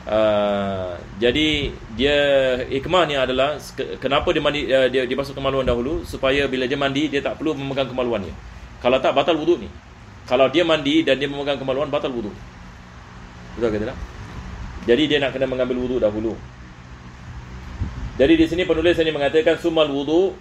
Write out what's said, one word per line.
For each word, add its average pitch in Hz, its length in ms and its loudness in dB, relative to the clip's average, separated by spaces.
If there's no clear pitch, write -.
Ah, 101 960 0
jadi, 139 560 0
dia, 139 220 2
hikmahnya 147 560 2
adalah, 131 320 0
ke-, 123 480 -8
kenapa 135 320 2
dia 156 80 0
mandi, 143 240 0
ah, 131 240 4
dia, 127 160 2
dia 127 80 0
basuh 139 160 -4
kemaluan 135 320 0
dahulu, 123 400 0
supaya 135 480 0
bila 127 160 0
dia 135 80 0
mandi, 139 320 0
dia 139 160 0
tak 123 160 -4
perlu 151 160 -2
memegang 135 320 -2
kemaluannya. 117 480 -2
Kalau 127 160 6
tak, 156 160 2
batal 165 240 4
wuduk 156 240 2
ni. - 80 -12
Kalau 127 240 4
dia 170 160 4
mandi 151 400 2
dan 135 80 4
dia 139 160 -4
memegang 143 240 -2
kemaluan, 131 320 -2
batal 147 240 -2
wuduk. 107 240 -6
Betul 113 160 0
ke 104 140 -2
tidak? 131 120 -8
Jadi, 120 240 4
dia 147 160 2
nak 131 80 0
kena 131 160 0
mengambil 127 320 0
wuduk 123 240 0
dahulu. 107 320 0
Jadi, 147 160 6
di 160 100 6
sini 170 220 -2
penulis 160 320 2
ini 160 160 2
mengatakan, 156 400 4
"Sumal 160 320 2
wuduk." 151 540 2